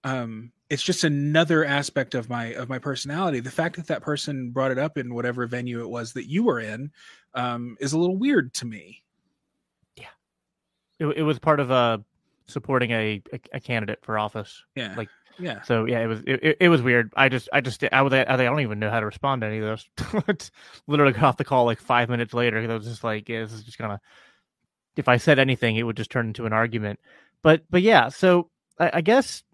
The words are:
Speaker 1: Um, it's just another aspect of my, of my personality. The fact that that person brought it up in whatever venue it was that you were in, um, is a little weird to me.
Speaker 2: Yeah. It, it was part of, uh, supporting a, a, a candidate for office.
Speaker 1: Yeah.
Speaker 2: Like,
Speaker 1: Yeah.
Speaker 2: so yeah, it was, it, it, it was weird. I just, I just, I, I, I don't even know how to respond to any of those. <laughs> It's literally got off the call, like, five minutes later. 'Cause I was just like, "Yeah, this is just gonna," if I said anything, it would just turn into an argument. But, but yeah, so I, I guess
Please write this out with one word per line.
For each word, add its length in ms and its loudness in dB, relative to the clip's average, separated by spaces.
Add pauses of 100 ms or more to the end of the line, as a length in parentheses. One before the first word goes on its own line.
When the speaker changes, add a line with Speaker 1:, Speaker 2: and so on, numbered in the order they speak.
Speaker 1:
Um, 480 -6 (180)
it's 120 -4
just 200 0
another 640 4
aspect 500 0
of 140 -4
my, 200 -6
of 200 -10
my 100 -6
personality. 600 -4
The 100 -10
fact 260 -4
that 100 -12
that 160 -4
person 480 -6
brought 200 0
it 80 -2
up 200 -4
in 160 -8
whatever 320 -4
venue 340 -6
it 80 -10
was 240 -10
that 160 -12
you 160 0
were 160 2
in, 300 -8 (440)
um, 460 -6
is 140 -4
a 40 2
little 200 2
weird 360 2
to 120 -8
me. 360 -16 (920)
Speaker 2:
Yeah. 120 -20 (920)
It, 80 -2 (120)
it 40 0
was 160 0
part 220 2
of, 100 -2
uh, 280 4 (480)
supporting 460 -2
a, 300 -2 (100)
a, 80 -12 (140)
a 60 -8
candidate 420 -6
for 160 -4
office. 440 -6 (120)
Speaker 1:
Yeah. 200 -10
Speaker 2:
Like, 140 -8 (300)
Speaker 1:
Yeah. 240 -10
Speaker 2:
so 240 0
yeah, 140 0
it 60 -2
was, 200 -4
it, 160 -2
it, 180 2
it 80 6
was 140 6
weird. 340 2
I 140 6
just, 220 -4
I 100 4
just, 220 -6
I, 80 0
I, 420 2
I 20 2
don't 240 2
even 180 -4
know 120 -2
how 100 0
to 60 -2
respond 360 -4
to 60 -4
any 100 -4
of 60 -4
those. 240 -6 (360)
<laughs> 40 -2
It's 220 -4 (360)
literally 260 4
got 120 0
off 140 4
the 60 -2
call, 200 4
like, 160 0
five 300 2
minutes 240 -4
later. 260 0
'Cause 100 -4
I 40 -2
was 120 -8
just 180 -12
like, 240 -4
"Yeah, 140 -6
this 120 -10
is 100 -16
just 140 -20
gonna," 220 -6 (960)
if 120 0
I 80 8
said 220 6
anything, 380 2
it 80 -2
would 120 -4
just 140 -8
turn 160 -2
into 180 -8
an 80 -2
argument. 480 -2 (420)
But, 280 6
but 120 4
yeah, 280 6
so 400 2 (280)
I, 160 2
I 60 0
guess 540 2